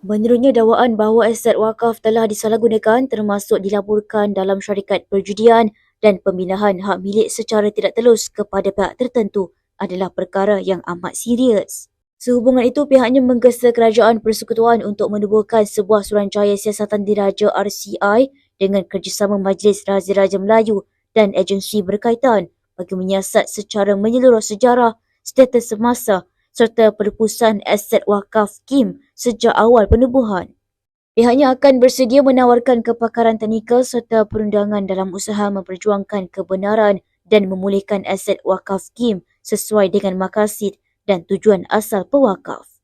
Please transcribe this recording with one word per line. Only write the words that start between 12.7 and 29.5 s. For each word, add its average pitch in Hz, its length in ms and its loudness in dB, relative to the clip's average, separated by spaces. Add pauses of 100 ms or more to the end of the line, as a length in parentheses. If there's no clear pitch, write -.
pihaknya 262 320 4
menggesa 247 480 2
kerajaan 226 560 2
persekutuan 226 560 0
untuk 208 320 -4
menubuhkan 208 560 0
sebuah 208 320 0
suruhanjaya 202 560 -2
siasatan 208 480 -4
diraja 202 480 0
R 202 160 -2
C 202 320 -14
I 226 320 2 (240)
dengan 196 240 0
kerjasama 196 560 -4
Majlis 196 480 -2
Raja-Raja 190 560 0
Melayu 214 400 0 (320)
dan 208 240 2
agensi 196 480 -2
berkaitan 220 640 0 (240)
bagi 185 240 -10
menyiasat 190 480 -2
secara 202 480 -4
menyeluruh 226 480 2
sejarah, 240 560 2 (240)
status 247 560 0
semasa 226 480 -2 (260)
serta 226 400 2
pelupusan 214 720 -2
aset - 420 -2
wakaf 202 600 -2
kim 262 320 -2 (160)
sejak 233 400 -2